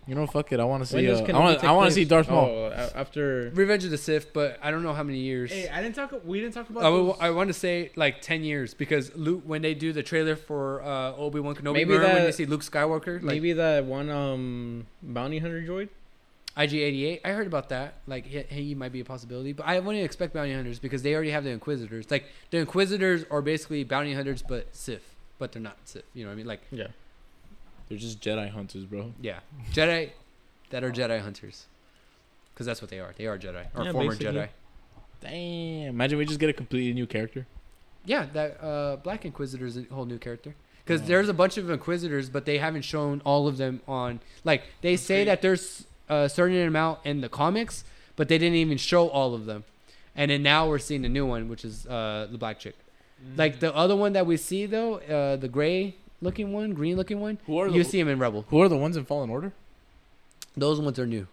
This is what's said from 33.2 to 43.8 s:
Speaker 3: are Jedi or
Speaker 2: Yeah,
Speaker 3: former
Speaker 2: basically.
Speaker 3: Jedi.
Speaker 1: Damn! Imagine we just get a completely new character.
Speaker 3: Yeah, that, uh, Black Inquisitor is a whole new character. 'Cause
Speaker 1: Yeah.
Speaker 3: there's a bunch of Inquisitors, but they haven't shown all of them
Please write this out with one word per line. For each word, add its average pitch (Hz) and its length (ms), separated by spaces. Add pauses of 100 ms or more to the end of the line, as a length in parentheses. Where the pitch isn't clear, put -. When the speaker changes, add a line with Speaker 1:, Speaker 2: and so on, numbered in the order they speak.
Speaker 3:
are 104 120
Jedi 90 360
or 120 100
Speaker 2:
Yeah, 180 80
Speaker 3:
former 127 240
Speaker 2:
basically. 104 240
Speaker 3:
Jedi. 104 80 (720)
Speaker 1:
Damn! 165 720
Imagine 131 280
we 151 60
just 147 160
get 156 80
a 151 40
completely 123 420
new 123 120
character. 113 400 (580)
Speaker 3:
Yeah, 208 280
that, 151 300
uh, 147 340
Black 180 280
Inquisitor 135 420
is 120 100
a 123 140
whole 131 160
new 120 120
character. 120 360 (320)
'Cause 165 160
Speaker 1:
Yeah. - 60
Speaker 3:
there's 190 200
a 202 60
bunch 185 240
of 185 120
Inquisitors, 156 600
but 135 160
they 147 120
haven't 156 240
shown 143 420
all 143 220
of 139 120
them 131 280